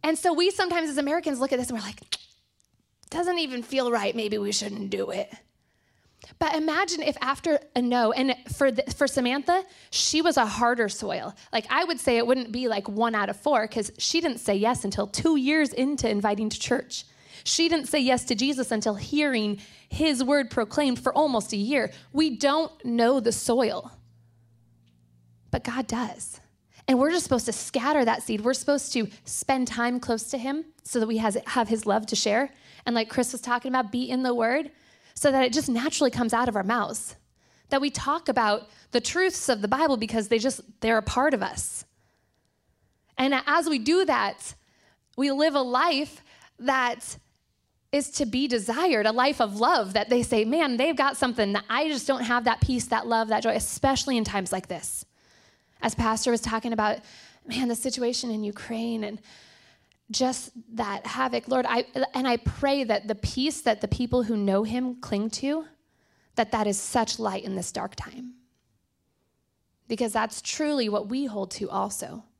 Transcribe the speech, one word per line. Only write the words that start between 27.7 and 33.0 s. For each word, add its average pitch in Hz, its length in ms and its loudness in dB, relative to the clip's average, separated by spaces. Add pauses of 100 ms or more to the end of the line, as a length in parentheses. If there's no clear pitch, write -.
that 226 180 2
seed. 214 200 -4
We're 247 120 2
supposed 285 400 -2
to 226 140 0 (160)
spend 262 440 0
time 240 320 -2
close 226 300 -2
to 269 80 -4
him 277 260 -4 (200)
so - 160 -2
that 220 60 2
we 220 120 0
has, 220 180 2 (120)
have 233 200 0
his 220 160 0
love 214 220 2
to 214 100 -2
share. 226 340 2 (360)
And 240 80 0
like 226 160 0